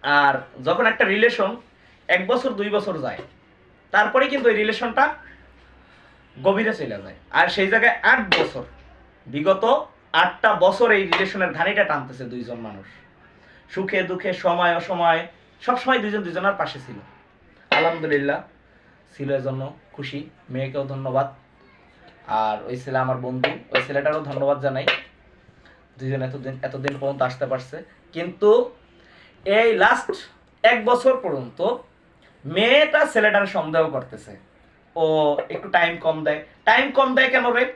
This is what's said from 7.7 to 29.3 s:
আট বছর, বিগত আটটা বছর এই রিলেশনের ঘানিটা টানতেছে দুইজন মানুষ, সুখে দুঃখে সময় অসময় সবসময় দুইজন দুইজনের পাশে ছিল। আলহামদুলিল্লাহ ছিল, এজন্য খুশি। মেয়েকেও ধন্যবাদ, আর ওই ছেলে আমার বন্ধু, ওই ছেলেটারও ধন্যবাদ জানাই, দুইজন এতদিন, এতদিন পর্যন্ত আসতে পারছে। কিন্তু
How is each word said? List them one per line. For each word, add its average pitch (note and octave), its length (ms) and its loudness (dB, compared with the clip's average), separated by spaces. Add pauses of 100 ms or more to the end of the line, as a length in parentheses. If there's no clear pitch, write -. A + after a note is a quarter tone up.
আট G#3+ 360 2
বছর, C3 240 -2 (640)
বিগত F#3+ 600 2 (260)
আটটা F#3 400 4
বছর G3 380 4
এই G3 120 4
রিলেশনের F#3 480 -2
ঘানিটা F#3+ 320 0
টানতেছে C3+ 400 -4
দুইজন A#2+ 360 -10
মানুষ, G#2 260 -14 (880)
সুখে F#3+ 300 -2
দুঃখে F3+ 300 -4
সময় F3 420 2
অসময় E3+ 520 0 (340)
সবসময় B3 380 0
দুইজন G#3 240 -4
দুইজনের F3+ 340 -2
পাশে C#3+ 280 -6
ছিল। A2+ 100 -16 (840)
আলহামদুলিল্লাহ D3 640 0 (760)
ছিল, C#3 180 -4
এজন্য C3+ 420 -6 (160)
খুশি। C#3+ 360 -10 (200)
মেয়েকেও C3+ 360 -6
ধন্যবাদ, C3+ 480 -2 (960)
আর G#2+ 380 0
ওই B2+ 120 -8
ছেলে C3 200 -6
আমার C3 200 0
বন্ধু, B2+ 320 -4 (220)
ওই B2+ 160 0
ছেলেটারও D3+ 340 -2
ধন্যবাদ C#3 400 -2
জানাই, C3+ 240 -4 (1120)
দুইজন C3 220 -4
এতদিন, C3 400 -10
এতদিন C3+ 380 -6
পর্যন্ত C#3 220 -4
আসতে B2+ 240 -4
পারছে। C3 380 -8 (300)
কিন্তু G#3 640 2 (680)